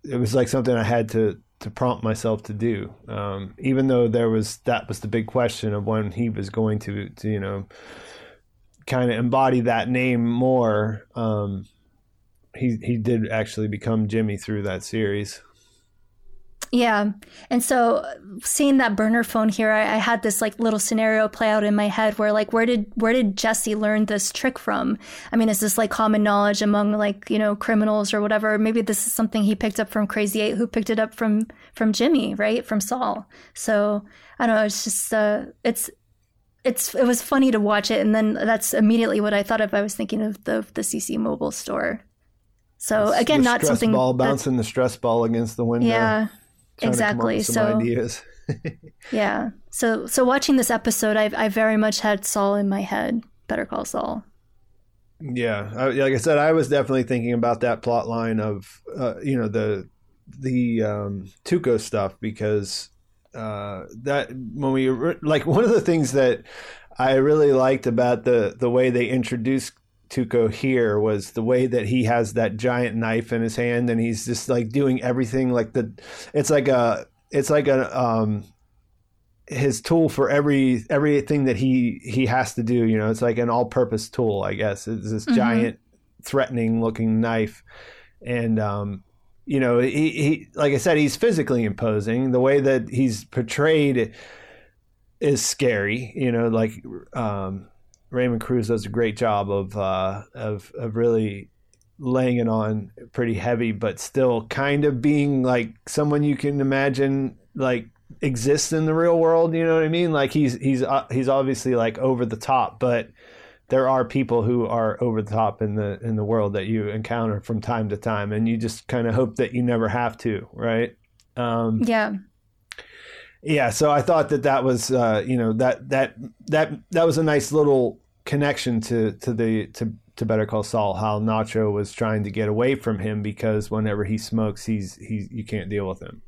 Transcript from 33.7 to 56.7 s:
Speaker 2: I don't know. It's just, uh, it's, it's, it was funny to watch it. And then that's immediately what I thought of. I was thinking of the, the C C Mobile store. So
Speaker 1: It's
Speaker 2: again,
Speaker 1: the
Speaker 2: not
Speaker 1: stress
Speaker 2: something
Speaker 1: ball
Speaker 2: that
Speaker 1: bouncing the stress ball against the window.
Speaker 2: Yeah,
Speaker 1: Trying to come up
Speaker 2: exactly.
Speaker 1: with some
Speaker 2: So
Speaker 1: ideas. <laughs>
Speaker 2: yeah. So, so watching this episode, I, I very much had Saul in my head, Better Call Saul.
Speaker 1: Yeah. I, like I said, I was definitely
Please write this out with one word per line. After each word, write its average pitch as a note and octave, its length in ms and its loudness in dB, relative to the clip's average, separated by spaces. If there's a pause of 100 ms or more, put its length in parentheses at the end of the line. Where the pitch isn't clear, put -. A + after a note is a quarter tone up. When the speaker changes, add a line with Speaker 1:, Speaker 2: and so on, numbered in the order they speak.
Speaker 2:
I B3 80 2
don't A3 100 4
know. A3 80 4
It's G#3 200 -4
just, - 300 -4
uh, G#3+ 320 0 (160)
it's, - 280 -2 (720)
it's, B3 300 -2
it C4+ 100 2
was A#3+ 160 2
funny C4+ 300 2
to A3 100 2
watch G#3 300 0
it. G#3+ 100 2
And G#3+ 140 4
then G#3+ 200 2
that's A3 380 0
immediately A3 480 4
what G#3 140 0
I G3+ 80 2
thought G#3+ 180 -2
of. G#3 140 0
I G3+ 80 2
was G#3 120 -4
thinking G#3+ 280 -4
of G#3+ 220 -4
the, A3+ 300 -2
the G#3+ 80 -4
C - 160 -4
C - 200 -6
Mobile - 320 -2
store. - 500 -6 (800)
So G#3+ 320 0
Speaker 1:
It's - 100 2
Speaker 2:
again, C#4 220 4
Speaker 1:
the - 20 6
Speaker 2:
not A#3+ 160 2
Speaker 1:
stress D3+ 80 2
Speaker 2:
something A3 240 2
Speaker 1:
ball B2+ 220 2
Speaker 2:
that B2+ 100 2
Speaker 1:
bouncing C3+ 320 0
the A2+ 80 0
stress B2 320 -2
ball A#2 280 0
against A2+ 320 -2
the B2 80 -2
window. A#2 220 2
Speaker 2:
Yeah, A3+ 120 2
Speaker 1:
Trying A3 300 2
to - 0 - (500)
come A3+ 100 -2
up - 40 2
Speaker 2:
exactly. A#2+ 440 0
Speaker 1:
with A2 100 -2
some A#2 80 -4
Speaker 2:
So G#2+ 240 2
Speaker 1:
ideas. A#2 440 -2 (440)
<laughs> - 460 -14
Speaker 2:
yeah. G#3+ 380 -2 (200)
So, A3+ 360 -2
so C4 180 2
watching C4+ 320 2
this B3 140 2
episode, A3 460 0
I, G#3+ 200 2
I A3 120 0
very A3 280 2
much G#3+ 240 0
had G#3 240 0
Saul G3+ 320 0
in G3+ 120 0
my G3 120 -2
head, G3+ 420 -2 (240)
Better - 200 -4
Call - 180 -6
Saul. - 400 -6 (960)
Speaker 1:
Yeah. A#2 560 -4
I, C3 140 0
like C3+ 240 2
I B2 40 2
said, D3 200 2
I D#3 140 4
was D3 160 2
definitely C3 360 2